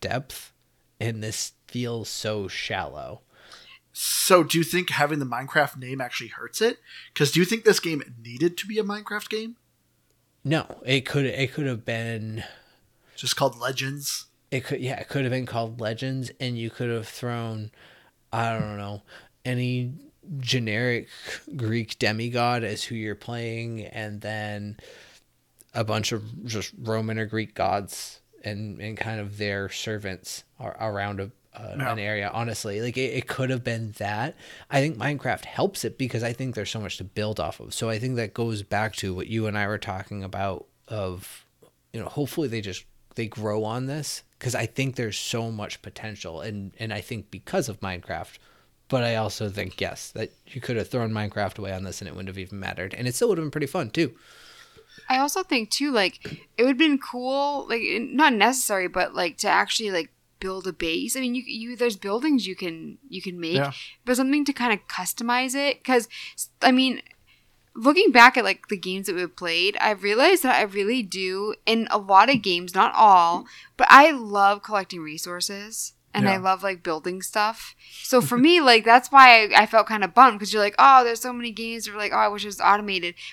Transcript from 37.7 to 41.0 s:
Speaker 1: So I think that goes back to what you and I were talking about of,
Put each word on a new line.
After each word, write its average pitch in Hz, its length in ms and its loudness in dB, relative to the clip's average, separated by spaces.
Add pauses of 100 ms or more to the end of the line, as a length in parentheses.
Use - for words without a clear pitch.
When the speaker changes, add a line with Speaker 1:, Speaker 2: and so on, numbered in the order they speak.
Speaker 1:
So 113 160 -4
I 110 80 -4
think 127 180 -4
that 113 160 -4
goes 113 300 -4
back 104 340 -4
to 95 180 -6
what 90 120 -8
you 110 200 -4
and 104 120 -4
I 104 80 -2
were 104 120 -4
talking 98 460 -10
about 95 420 -6 (220)
of, 92 560 -10 (480)